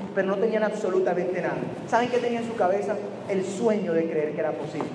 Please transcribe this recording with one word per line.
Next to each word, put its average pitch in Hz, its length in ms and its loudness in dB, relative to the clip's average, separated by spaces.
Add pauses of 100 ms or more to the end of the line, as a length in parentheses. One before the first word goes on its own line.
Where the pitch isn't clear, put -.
(140)
pero 190 140 2
no 196 80 2
tenían 214 260 2
absolutamente 185 800 0
nada. 160 160 -2 (320)
¿Saben 240 200 4
qué 240 100 2
tenía 233 200 0
en 226 80 -4
su 226 80 -6
cabeza? 202 400 2 (340)
El 190 160 0
sueño 208 480 2
de 165 120 4
creer 151 300 0
que 170 60 -2
era 156 120 0
posible. 151 420 -6